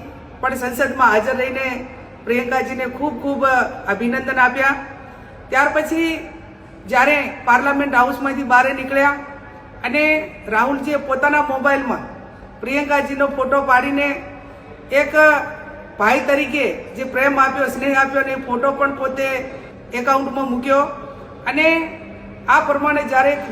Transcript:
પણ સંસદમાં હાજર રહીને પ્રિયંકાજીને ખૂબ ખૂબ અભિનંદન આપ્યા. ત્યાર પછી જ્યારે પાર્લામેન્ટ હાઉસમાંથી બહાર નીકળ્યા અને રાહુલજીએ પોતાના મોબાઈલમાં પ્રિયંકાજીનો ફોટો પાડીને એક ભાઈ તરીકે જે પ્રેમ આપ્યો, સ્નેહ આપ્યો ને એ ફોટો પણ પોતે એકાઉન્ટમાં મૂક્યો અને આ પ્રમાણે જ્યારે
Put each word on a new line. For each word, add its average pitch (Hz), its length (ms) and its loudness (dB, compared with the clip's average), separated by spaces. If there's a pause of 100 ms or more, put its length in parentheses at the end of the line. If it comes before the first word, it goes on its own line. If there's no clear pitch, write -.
(400)
પણ 262 140 0
સંસદમાં 247 560 2
હાજર 220 260 2
રહીને 254 500 -4 (380)
પ્રિયંકાજીને 247 640 -2
ખૂબ 277 360 -4
ખૂબ 277 220 -2 (440)
અભિનંદન 247 500 -2
આપ્યા. 269 360 2 (760)
ત્યાર 277 260 2
પછી 320 560 -2 (560)
જ્યારે 269 460 2 (120)
પાર્લામેન્ટ 277 500 2
હાઉસમાંથી 269 480 2
બહાર 254 320 4
નીકળ્યા 269 360 2 (720)
અને 302 460 2 (180)
રાહુલજીએ 269 480 2
પોતાના 285 460 2
મોબાઈલમાં 269 560 0 (640)
પ્રિયંકાજીનો 277 640 0
ફોટો 269 360 2
પાડીને 277 600 2 (720)
એક 285 220 2 (840)
ભાઈ 226 220 4
તરીકે 285 520 0
જે - 320 -8
પ્રેમ 269 340 0
આપ્યો, 269 280 2
સ્નેહ 269 320 0
આપ્યો 269 240 2
ને 269 100 -2
એ - 20 -2
ફોટો 262 380 -2
પણ 277 240 0
પોતે 269 320 -4 (640)
એકાઉન્ટમાં 269 560 0
મૂક્યો 269 300 2 (680)
અને 320 520 0 (500)
આ 294 120 6
પ્રમાણે 294 420 0
જ્યારે 269 340 2 (160)